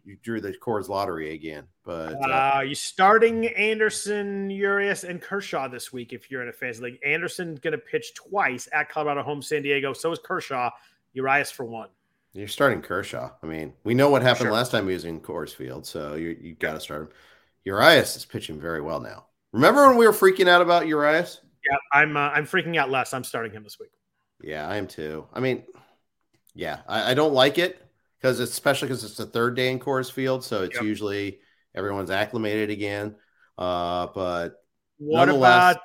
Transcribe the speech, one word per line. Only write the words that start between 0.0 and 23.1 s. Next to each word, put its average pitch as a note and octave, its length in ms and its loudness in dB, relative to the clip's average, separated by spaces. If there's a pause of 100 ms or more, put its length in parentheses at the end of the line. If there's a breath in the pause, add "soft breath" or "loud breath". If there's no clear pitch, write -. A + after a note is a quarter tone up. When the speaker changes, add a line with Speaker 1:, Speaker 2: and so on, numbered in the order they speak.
Speaker 1:
you G2 180 -20
drew A2+ 180 -6
the F#2+ 120 -8
Coors G#2 360 -6
lottery F2+ 460 -4
again. D2+ 300 -12 (200)
But, E2 300 -10
uh, C3+ 440 0
Speaker 2:
Uh, - 20 0
you C#3 160 -6
starting A3+ 720 4
Anderson, G#3 1040 -2
Urias, G3 520 -2
and F3+ 180 -10
Kershaw F3+ 460 -6
this B2 260 -14
week A#2+ 200 -12
if - 180 -16
you're C3 120 -8
in A#2+ 60 -8
a A2+ 40 -10
fantasy A#2+ 300 -10
league. B2 220 -10
Anderson E3 560 -4
gonna D#3 180 -4
pitch D#3 360 -6
twice C#3 580 -4
at D3+ 160 -2
Colorado, D3 340 -4
home C#3+ 200 -8
San D3 200 -4
Diego. C#3 300 -2
So E3 200 -4
is E3 80 -8
Kershaw. C3+ 500 -4 (440 soft breath)
Urias C3+ 360 0
for C3 140 -10
one. A2+ 240 -12 (440)
Speaker 1:
You're G2+ 140 -12
starting A#2 340 0
Kershaw. F2 520 -8 (100)
I D#2+ 40 -14
mean, D#2+ 260 -8 (100)
we A2+ 120 0
know C#3 160 6
what C3 120 4
happened B2+ 220 4
Speaker 2:
Sure. A2 80 0
Speaker 1:
last B2 180 0
time G#2 160 0
he F#2 80 -2
was D#2+ 100 -8
in E2 160 -10
Coors D#2 320 -10
Field, C2+ 320 -12
so D2 300 -10
you, E2 260 -8
you E2 140 -18
gotta D#2 240 -6
start D2+ 240 -12
him. D2+ 60 -14 (560 soft breath)
Urias A#2+ 500 6
is - 100 -14
pitching D#2+ 360 -10
very D#2+ 200 -6
well D2+ 200 -6
now. - 260 -14 (240)
Remember C#4 380 8
when B3+ 80 8
we A#3 100 8
were G#3 60 8
freaking F#3+ 340 6
out F3 160 8
about E3+ 240 4
Urias? D3+ 540 2 (280)
Speaker 2:
Yeah, C#3 100 0 (140)
I'm, D3 240 4
uh, C#3+ 120 0
I'm D3+ 180 0
freaking E3+ 300 -2
out C3+ 140 2
less. C3 220 -2